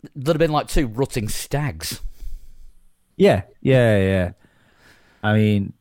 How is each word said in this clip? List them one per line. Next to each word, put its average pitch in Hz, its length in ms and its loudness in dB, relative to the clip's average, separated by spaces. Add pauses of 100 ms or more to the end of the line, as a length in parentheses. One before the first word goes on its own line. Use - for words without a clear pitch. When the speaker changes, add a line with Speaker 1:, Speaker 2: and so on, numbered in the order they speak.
(140)
Speaker 1:
that'd 139 120 -8
have 160 120 2
been 156 140 2
like 147 160 -2
two - 180 0
rutting 113 420 -4
stags. 120 720 -6 (1160)
Speaker 2:
Yeah, 170 260 4 (200)
yeah, 120 360 4
yeah. 95 320 2 (920)
I 107 120 2
mean, 104 460 2